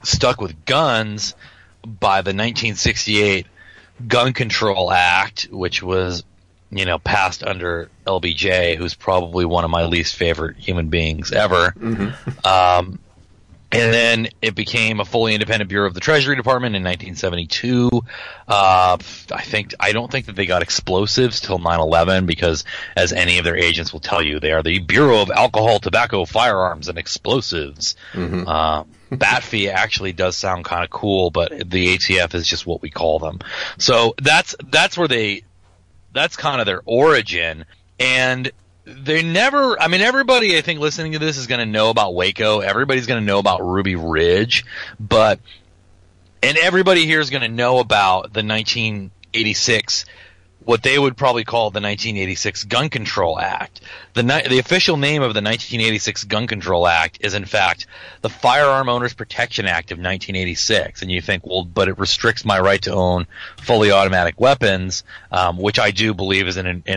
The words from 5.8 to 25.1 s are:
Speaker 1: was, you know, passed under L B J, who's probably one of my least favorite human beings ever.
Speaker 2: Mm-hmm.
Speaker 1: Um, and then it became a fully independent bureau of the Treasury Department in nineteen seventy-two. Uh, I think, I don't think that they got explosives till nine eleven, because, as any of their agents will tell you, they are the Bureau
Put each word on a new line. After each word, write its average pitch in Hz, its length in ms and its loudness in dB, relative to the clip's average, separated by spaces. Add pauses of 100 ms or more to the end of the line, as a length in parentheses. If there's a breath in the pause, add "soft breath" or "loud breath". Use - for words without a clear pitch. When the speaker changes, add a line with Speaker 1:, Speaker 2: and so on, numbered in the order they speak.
Speaker 1:
was, 90 420 -2 (460)
you 95 160 -4
know, 85 140 -2
passed 95 440 -2
under 87 460 -6 (160)
L 95 140 0
B 87 160 -4
J, 90 400 0
who's 85 180 -6
probably 90 520 0
one 85 180 0
of 82 80 -2
my 85 140 0
least 82 300 -2
favorite 80 420 -2
human 85 320 -4
beings 80 420 -2
ever. 92 400 2
Speaker 2:
Mm-hmm. 113 760 -6
Speaker 1:
Um, 90 520 4 (720)
and 117 220 2
then 117 360 2 (120)
it 110 140 -2
became 110 460 -2
a 98 40 -2
fully 113 280 0
independent 104 360 0
bureau 101 160 2
of 92 80 -2
the 87 60 -10
Treasury 143 380 2
Department 123 400 0
in 95 60 -4
nineteen 90 320 -4
seventy-two. 98 720 0 (580 loud breath)
Uh, 92 500 4 (340)
I - 100 -8
think, - 380 -6
I 98 120 0
don't 120 180 -2
think 131 180 -6
that 107 80 -14
they 98 100 0
got 87 160 2
explosives 107 800 0
till 92 180 -4
nine 85 220 0
eleven, 85 440 2
because, 85 380 0 (320 loud breath)
as 90 160 2
any 87 260 2
of 87 60 0
their 85 140 0
agents 85 340 0
will 80 80 -12
tell 85 220 -2
you, 76 180 -2
they 78 140 0
are 80 100 2
the 85 160 0
Bureau 110 420 4